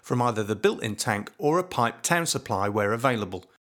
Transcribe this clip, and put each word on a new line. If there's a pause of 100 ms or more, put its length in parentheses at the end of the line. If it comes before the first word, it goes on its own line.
from
either
the
built-in
tank
or
a
piped
town
supply
where
available. (160)